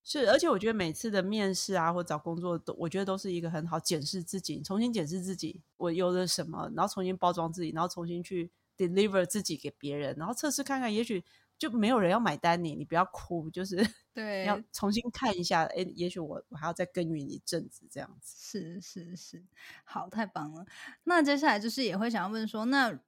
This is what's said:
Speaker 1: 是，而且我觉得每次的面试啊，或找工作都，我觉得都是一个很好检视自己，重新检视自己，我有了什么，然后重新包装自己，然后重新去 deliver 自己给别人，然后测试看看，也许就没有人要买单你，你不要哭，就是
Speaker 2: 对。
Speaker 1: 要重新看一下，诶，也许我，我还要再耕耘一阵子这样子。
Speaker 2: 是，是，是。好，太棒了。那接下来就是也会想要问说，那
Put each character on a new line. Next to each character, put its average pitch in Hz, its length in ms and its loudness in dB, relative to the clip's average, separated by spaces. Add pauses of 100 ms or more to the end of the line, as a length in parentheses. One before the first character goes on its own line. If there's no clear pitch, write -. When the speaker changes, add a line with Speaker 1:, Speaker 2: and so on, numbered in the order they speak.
Speaker 1:
是， 262 260 2
而 262 80 10
且 339 120 6
我 208 80 6
觉 202 80 0
得 226 80 2
每 175 180 2
次 226 180 -4
的 196 120 4
面 196 320 2
试 - 180 -2
啊， 170 180 4
或 175 140 0
找 156 140 -2
工 170 200 -4
作 175 200 -2
都， - 160 -6
我 170 120 -4
觉 185 120 -2
得 196 80 0
都 190 100 0
是 196 160 -4
一 175 80 0
个 170 100 -4
很 165 160 -4
好 165 140 -2
检 156 220 0
视 175 200 -4
自 190 160 -6
己， 160 220 -6
重 190 180 -2
新 240 140 2
检 170 160 0
视 180 140 -4
自 185 120 -4
己， - 280 -8 (160)
我 170 120 0
有 175 220 2
了 180 140 2
什 170 200 -2
么， 160 300 -6
然 175 100 2
后 190 60 -4
重 190 100 -4
新 185 140 0
包 180 160 4
装 165 180 -2
自 175 120 -6
己， 160 80 -2
然 160 100 -4
后 180 80 0
重 170 180 -6
新 175 160 -4
去 175 280 -4 (280)
deliver 190 480 4
自 202 160 -2
己 151 160 -2
给 143 140 -6
别 143 220 -6
人， 139 220 -2
然 156 100 -6
后 226 60 -4
测 294 180 0
试 269 140 -2
看 269 160 -2
看， 233 140 0
也 226 100 2
许 196 180 -2 (360)
就 311 120 -2
没 214 180 4
有 247 120 6
人 175 100 6
要 208 80 6
买 202 160 4
单 170 300 4
你， 147 100 -2
你 - 80 -6
不 147 120 -4
要 180 180 6
哭， 170 380 -6
就 180 120 -6
是 190 140 -2 (380)
Speaker 2:
对。 202 320 -4
Speaker 1:
要 202 120 0 (140)
重 202 180 0
新 220 120 0 (100)
看 220 260 0
一 175 60 -2
下， 170 200 4
诶， 185 200 -2 (100)
也 175 140 -2
许 180 100 -6
我， 151 300 -8
我 - 80 -16
还 147 100 -8
要 170 60 -2
再 180 140 -2
耕 175 260 -2
耘 156 80 -2 (100)
一 - 140 -8
阵 - 240 -4
子 - 220 -20
这 143 100 -10
样 139 100 -12 (120)
子。 - 180 -18
Speaker 2:
是， 180 400 -10
是， 175 340 -14
是。 175 300 -16 (400)
好， 180 240 -8
太 214 160 -4
棒 151 300 -8
了。 170 100 -14 (400)
那 339 180 6
接 285 140 6
下 285 100 2
来 220 120 6
就 214 100 -2
是 262 160 -2
也 180 100 0
会 220 140 0
想 220 160 0
要 190 60 -4
问 220 180 -4
说， 220 160 -4
那 247 440 2